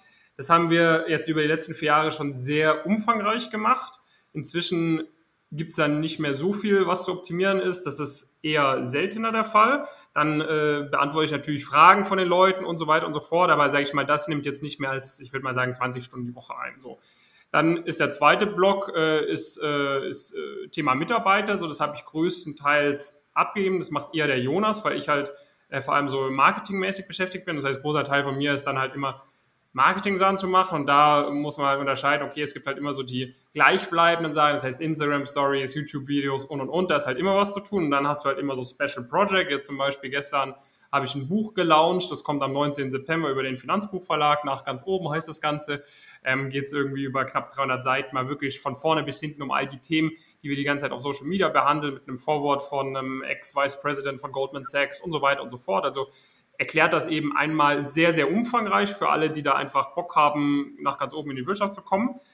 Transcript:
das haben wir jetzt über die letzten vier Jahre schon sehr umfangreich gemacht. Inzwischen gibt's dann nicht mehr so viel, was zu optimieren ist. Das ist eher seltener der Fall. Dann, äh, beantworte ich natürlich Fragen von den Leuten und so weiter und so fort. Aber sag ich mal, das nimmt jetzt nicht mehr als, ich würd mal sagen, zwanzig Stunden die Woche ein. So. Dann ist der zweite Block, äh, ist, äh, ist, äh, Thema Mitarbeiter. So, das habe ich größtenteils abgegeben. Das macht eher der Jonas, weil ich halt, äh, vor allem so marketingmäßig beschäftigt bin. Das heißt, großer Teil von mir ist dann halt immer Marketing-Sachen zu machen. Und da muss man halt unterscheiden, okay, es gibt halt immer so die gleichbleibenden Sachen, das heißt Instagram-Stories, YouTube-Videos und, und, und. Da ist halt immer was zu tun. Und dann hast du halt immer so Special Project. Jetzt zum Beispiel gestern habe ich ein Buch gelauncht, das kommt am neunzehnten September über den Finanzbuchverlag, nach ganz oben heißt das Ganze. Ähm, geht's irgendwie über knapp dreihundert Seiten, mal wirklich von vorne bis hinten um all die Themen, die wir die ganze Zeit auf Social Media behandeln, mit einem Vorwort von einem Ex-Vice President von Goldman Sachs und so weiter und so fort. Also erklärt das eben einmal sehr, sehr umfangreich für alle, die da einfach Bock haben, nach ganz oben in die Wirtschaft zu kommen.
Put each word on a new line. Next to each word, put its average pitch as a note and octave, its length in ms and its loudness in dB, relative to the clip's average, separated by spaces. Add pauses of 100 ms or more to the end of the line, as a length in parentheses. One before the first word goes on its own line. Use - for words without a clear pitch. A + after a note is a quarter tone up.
(360)
das C#3 140 -2
haben E3+ 200 6
wir E3 380 4
jetzt D#3 200 -2
über D#3 120 2
die D3+ 80 4
letzten D#3+ 260 -2
vier D3+ 140 -2
Jahre D#3 220 4
schon D3+ 260 -4
sehr D3+ 480 2
umfangreich A3 640 0
gemacht. A3 500 0 (320)
Inzwischen E3 720 -2 (460)
gibt's D#3+ 260 -8
dann D3+ 240 2
nicht D#3+ 180 -4
mehr C#3+ 160 -2
so E3+ 180 -2
viel, G3 340 2
was F3+ 180 0
zu F3+ 80 -4
optimieren F#3 460 -2
ist. F3+ 260 -4
Das C#3 140 -6
ist - 440 -8
eher C#3 420 2
seltener G3+ 480 -2
der A3+ 120 0
Fall. A3+ 440 4 (240)
Dann, D3+ 280 2
äh, D3+ 500 0
beantworte C#3+ 340 0
ich D3+ 80 0
natürlich C#3+ 320 -4
Fragen F#3 400 8
von F#3+ 140 0
den F3+ 100 2
Leuten F#3 360 4
und E3+ 120 -4
so D#3+ 100 -4
weiter E3 200 2
und D3+ 80 -4
so D3 60 -4
fort. E3+ 300 2
Aber D3 200 6
sag C#3+ 100 2
ich C#3+ 140 -2
mal, C#3 100 0
das D3 240 0
nimmt D3 180 -2
jetzt C#3 160 -6
nicht D3 160 -8
mehr C3+ 120 -4
als, C3+ 300 -8
ich B2 120 -20
würd C3+ 100 -6
mal C3 120 -4
sagen, B2+ 200 0
zwanzig B2 300 -4
Stunden B2 220 -10
die A#2+ 80 -10
Woche B2+ 240 -14
ein. B2+ 220 -10
So. B2+ 180 -16 (520)
Dann D#3+ 340 4
ist D#3+ 160 -2
der C#3+ 100 2
zweite F3+ 360 4
Block, F#3+ 480 2
äh, D#3 300 2
ist, - 380 -4
äh, C#3 460 -2
ist, - 260 -8
äh, D3 340 -10
Thema C#3+ 260 0
Mitarbeiter. G3+ 640 0
So, E3+ 100 -4
das D3+ 140 -4
habe D3 160 -4
ich - 80 -16
größtenteils D3 1200 0 (100)
abgegeben. F#3+ 460 0
Das D#3 120 -6
macht D3 240 -6
eher D3+ 120 0
der C3 140 2
Jonas, G3+ 440 0
weil C#3+ 120 0
ich C#3+ 120 -6
halt, C#3+ 240 0 (360)
äh, C#3 120 -6
vor D3 140 -2
allem C#3+ 140 2
so C3+ 220 -2
marketingmäßig F#3+ 760 0
beschäftigt F#3 380 -6
bin. E3 120 -4
Das C#3 80 -4
heißt, C3+ 180 -2
großer D3 220 0
Teil C#3 200 2
von C3+ 120 -4
mir C#3+ 160 0
ist C3+ 120 -2
dann C#3 140 -2
halt C3 160 -4
immer C#3 280 -6 (520)
Marketing-Sachen F#3+ 640 2
zu F#3+ 100 -4
machen. F#3 320 2
Und C#3 60 -4
da C#3+ 440 6
muss D3 280 -4
man C#3+ 80 0
halt C#3 140 2
unterscheiden, C#3 460 0
okay, D3 140 -8
es C#3+ 140 -4
gibt C3+ 120 -14
halt C#3 120 -4
immer C#3+ 160 -4
so C3+ 80 -6
die B2+ 320 -6 (180)
gleichbleibenden E3 800 4
Sachen, D3 220 4
das B2+ 100 -4
heißt C3 160 -4
Instagram-Stories, C#3+ 920 0
YouTube-Videos C#3 720 -2
und, C#3 160 -6
und, B2+ 80 -6
und. F3+ 200 2
Da D3+ 60 4
ist C#3+ 100 -2
halt C3 120 -2
immer G3 180 2
was G3+ 160 2
zu G3+ 80 -6
tun. G3 240 -2
Und C#3+ 60 0
dann C#3+ 180 2
hast D3 160 -2
du C#3 40 0
halt C3+ 100 0
immer C#3+ 180 -4
so B2+ 80 -6
Special C3 420 -6
Project. F#3 440 0
Jetzt C#3 160 -4
zum C#3+ 100 -10
Beispiel C#3 320 -4
gestern C#3 460 -4 (380)
habe C3+ 120 2
ich B2 100 -4
ein C3+ 140 -6
Buch G#3+ 240 -2
gelauncht, E3+ 600 4
das C3+ 100 -6
kommt C#3+ 200 -2
am C3+ 100 -2
neunzehnten C#3+ 400 -2
September D#3 360 -2
über C3 140 -2
den C3 140 -4
Finanzbuchverlag, D3+ 880 0
nach C3+ 200 -4
ganz C3 220 -6
oben F#3 240 -2
heißt D#3 180 -4
das D#3 140 -8
Ganze. D3 400 -4 (420)
Ähm, C3 240 0
geht's C#3 240 -6
irgendwie C#3 300 -2
über C3 220 -2
knapp C3 260 -6
dreihundert C3 320 -2
Seiten, C3+ 320 0
mal C3 140 -2
wirklich C#3 320 -4
von C3 160 -6
vorne D#3+ 260 0
bis C#3 160 -6
hinten D3 240 -10
um C3+ 80 -6
all C#3 160 0
die C3+ 140 -12
Themen, D#3+ 320 0 (300)
die D3 60 -10
wir C#3 80 -4
die C#3 80 -2
ganze C#3+ 200 0
Zeit C3 80 -4
auf B2 100 -8
Social C#3 240 -6
Media F3+ 220 2
behandeln, C#3+ 460 2
mit - 140 -16
einem B2+ 100 -8
Vorwort C#3+ 440 0
von C3+ 340 -4
einem C3 280 -6
Ex-Vice C#3 580 -2
President C#3 380 -4
von C3+ 120 -12
Goldman C3+ 320 -4
Sachs C#3 360 -2
und F3 120 -10
so D3 80 -2
weiter C#3 220 2
und B2+ 80 -12
so B2 80 -12
fort. F#3 260 -2
Also C3+ 240 -4 (480)
erklärt D#3 360 2
das D#3+ 160 0
eben D3 280 -2
einmal D3 480 2
sehr, E3 300 2
sehr C#3+ 160 2
umfangreich G3+ 600 0
für D3+ 200 -2
alle, D#3 200 2
die D3+ 120 -6
da C#3 120 2
einfach C#3 400 -2
Bock E3+ 200 -6
haben, C#3+ 640 2
nach C#3 180 -4
ganz C3+ 140 -6
oben D3 180 -8
in C3+ 60 -8
die B2+ 100 -8
Wirtschaft G3+ 280 -2
zu F#3+ 80 -16
kommen. G#3 380 -2 (140)